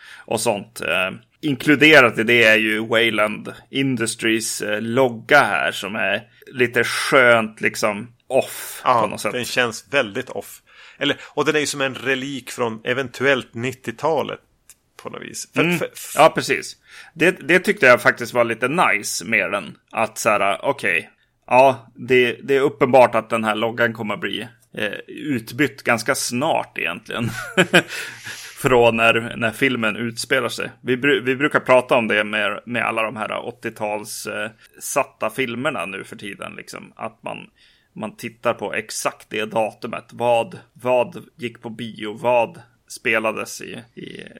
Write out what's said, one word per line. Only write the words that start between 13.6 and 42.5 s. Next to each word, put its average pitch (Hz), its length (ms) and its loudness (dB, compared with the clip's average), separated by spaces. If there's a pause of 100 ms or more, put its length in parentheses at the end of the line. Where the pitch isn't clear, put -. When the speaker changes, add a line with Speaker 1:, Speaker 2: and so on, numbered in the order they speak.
Speaker 2:
på 113 60 -12
något - 120 -14
vis. - 320 -14
För, 135 100 0
Speaker 1:
Mm. 170 140 0
Speaker 2:
för, - 180 -4
för - 240 -4
Speaker 1:
Ja, 160 160 10
precis. 123 400 -4 (380)
Det, 160 180 2 (160)
det 175 120 4
tyckte 185 260 0
jag 123 160 8
faktiskt 120 320 0
var 123 100 4
lite 113 240 -2
nice 117 580 0
med 95 260 0
den. 85 260 -6 (140)
Att 110 260 -2
så - 120 0
här, 101 360 2
okej, 101 440 0 (380)
ja, 127 480 4
det, 123 360 4 (120)
det 139 120 0
är 135 60 4
uppenbart 127 540 4
att 110 140 -2
den 113 140 -2
här 107 120 0
loggan 117 380 0
kommer 107 200 -8
att 95 60 -8
bli, 101 280 -8 (300)
eh, 104 160 -4 (140)
utbytt 131 760 -4
ganska 123 320 0
snart 123 600 -4
egentligen. 92 520 -6 (260)
<laughs> - 160 2 (880)
Från 120 360 6
när, 113 400 2
när 113 140 -2
filmen 113 440 0
utspelar 117 540 -2
sig. - 220 -8 (100)
Vi 123 160 -2
bru-, 131 260 2
vi 127 120 -2
brukar 143 240 0
prata 127 360 4
om 113 120 2
det 107 160 2
med, 104 420 -4
med 120 180 -4
alla 113 200 -2
de 110 120 -6
här 98 300 -6
åttio-tals, 110 840 -8
eh, 104 220 -8 (300)
satta - 500 -4
filmerna 120 560 -4
nu 95 180 -10
för - 120 -18
tiden. 101 400 -12
Liksom. - 400 -18
Att - 280 -12
man, - 140 -10 (560)
man 110 220 -12
tittar - 380 -4
på 98 200 -8
exakt - 560 -6
det 107 160 -4
datumet. 110 680 -6
Vad, 117 480 0 (140)
vad 120 520 0 (120)
gick 117 240 -10
på 117 80 -12
bio? 110 440 -10
Vad 113 480 0 (260)